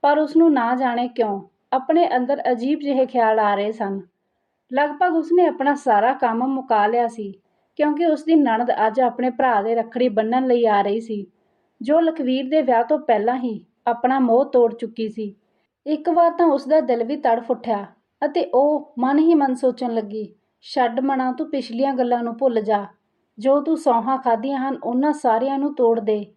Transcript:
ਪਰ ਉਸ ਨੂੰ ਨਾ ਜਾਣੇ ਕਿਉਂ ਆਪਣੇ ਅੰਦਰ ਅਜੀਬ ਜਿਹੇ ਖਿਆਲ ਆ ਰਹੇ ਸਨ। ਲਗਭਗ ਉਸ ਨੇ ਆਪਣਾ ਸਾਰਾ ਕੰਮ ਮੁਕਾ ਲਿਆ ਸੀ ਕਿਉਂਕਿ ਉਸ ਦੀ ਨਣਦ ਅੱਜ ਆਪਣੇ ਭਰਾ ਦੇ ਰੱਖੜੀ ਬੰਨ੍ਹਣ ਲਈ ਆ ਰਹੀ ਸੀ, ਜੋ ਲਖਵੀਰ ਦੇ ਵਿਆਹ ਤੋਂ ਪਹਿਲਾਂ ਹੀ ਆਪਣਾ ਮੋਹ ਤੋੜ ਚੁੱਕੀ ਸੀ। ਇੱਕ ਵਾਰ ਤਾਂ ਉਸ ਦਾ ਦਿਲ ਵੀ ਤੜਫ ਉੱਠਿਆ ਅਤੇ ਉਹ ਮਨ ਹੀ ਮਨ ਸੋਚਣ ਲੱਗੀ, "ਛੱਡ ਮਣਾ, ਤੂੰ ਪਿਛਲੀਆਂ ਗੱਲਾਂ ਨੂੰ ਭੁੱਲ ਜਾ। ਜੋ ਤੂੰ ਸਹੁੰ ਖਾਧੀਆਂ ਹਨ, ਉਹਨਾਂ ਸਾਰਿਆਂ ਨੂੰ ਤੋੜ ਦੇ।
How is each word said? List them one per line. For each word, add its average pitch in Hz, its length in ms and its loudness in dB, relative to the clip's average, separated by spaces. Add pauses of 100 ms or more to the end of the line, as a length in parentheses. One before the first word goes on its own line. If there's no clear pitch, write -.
ਪਰ 294 180 4
ਉਸ 302 180 0
ਨੂੰ 330 160 6
ਨਾ 240 220 0
ਜਾਣੇ 247 320 -2
ਕਿਉਂ 214 340 -4 (320)
ਆਪਣੇ 269 440 2
ਅੰਦਰ 262 240 -2 (100)
ਅਜੀਬ 254 280 -2
ਜਿਹੇ 269 260 0
ਖਿਆਲ 226 340 2
ਆ 208 160 2
ਰਹੇ 202 160 -2
ਸਨ। 196 300 -6 (720)
ਲਗਭਗ 294 420 0
ਉਸ 320 160 0
ਨੇ 349 140 6
ਆਪਣਾ 285 280 0
ਸਾਰਾ 240 400 2
ਕੰਮ 240 340 -2
ਮੁਕਾ 254 400 0
ਲਿਆ 233 200 0
ਸੀ 214 260 -10 (420)
ਕਿਉਂਕਿ 302 300 0
ਉਸ 311 180 0
ਦੀ 320 120 2
ਨਣਦ 240 360 2 (160)
ਅੱਜ 220 120 -2
ਆਪਣੇ 254 300 0
ਭਰਾ 247 320 0
ਦੇ 226 140 -2
ਰੱਖੜੀ 226 340 -2
ਬੰਨ੍ਹਣ 226 380 0
ਲਈ 240 180 2
ਆ 208 160 4
ਰਹੀ 202 180 -2
ਸੀ, 220 280 -8 (540)
ਜੋ 294 180 2
ਲਖਵੀਰ 269 500 -2
ਦੇ 311 120 2
ਵਿਆਹ 240 220 2
ਤੋਂ 302 160 0
ਪਹਿਲਾਂ 233 380 0
ਹੀ 233 280 -8 (220)
ਆਪਣਾ 254 320 0
ਮੋਹ 247 260 2
ਤੋੜ 240 280 2
ਚੁੱਕੀ 226 360 -8
ਸੀ। 214 260 -10 (520)
ਇੱਕ 302 220 -4
ਵਾਰ 339 220 4
ਤਾਂ 339 140 0
ਉਸ 277 220 2
ਦਾ 311 140 4
ਦਿਲ 240 220 0
ਵੀ 262 120 -4
ਤੜਫ 240 360 -2
ਉੱਠਿਆ 208 340 -4 (400)
ਅਤੇ 302 280 -2
ਉਹ 285 460 0
ਮਨ 269 200 2
ਹੀ 330 140 4
ਮਨ 277 220 2
ਸੋਚਣ 247 380 -2
ਲੱਗੀ, 214 400 -6 (280)
"ਛੱਡ 240 380 -2
ਮਣਾ, 262 320 -2
ਤੂੰ 311 180 -8
ਪਿਛਲੀਆਂ 269 440 -4
ਗੱਲਾਂ 240 300 -2
ਨੂੰ 233 140 -8
ਭੁੱਲ 240 240 0
ਜਾ। 202 240 -2 (540)
ਜੋ 269 220 2
ਤੂੰ 311 160 -2
ਸਹੁੰ 254 400 0
ਖਾਧੀਆਂ 262 520 -2
ਹਨ, 339 140 -6
ਉਹਨਾਂ 262 300 0
ਸਾਰਿਆਂ 262 460 0
ਨੂੰ 294 160 -4
ਤੋੜ 226 240 2
ਦੇ। 208 260 -2 (120)